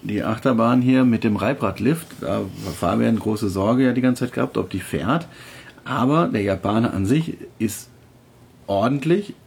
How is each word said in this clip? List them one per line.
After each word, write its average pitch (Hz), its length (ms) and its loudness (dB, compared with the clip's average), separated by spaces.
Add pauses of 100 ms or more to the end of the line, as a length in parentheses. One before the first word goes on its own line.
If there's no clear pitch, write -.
Die 104 220 -4
Achterbahn 117 580 2
hier 131 220 4
mit 117 200 4
dem 107 120 2
Reibradlift, 110 720 -2 (140)
da 101 200 -2 (220)
war 90 100 -8
Fabian 113 460 0
große 104 300 -2
Sorge 104 340 2
ja 127 80 2
die 123 100 0
ganze 127 240 0
Zeit 123 80 -8
gehabt, 123 240 -2
ob - 120 -2
die 95 100 -4
fährt. 120 480 -2 (560)
Aber 139 440 2
der 110 140 0
Japaner 101 540 0
an 95 100 0
sich 139 320 0 (220)
ist - 300 -4 (760)
ordentlich 139 680 0 (120)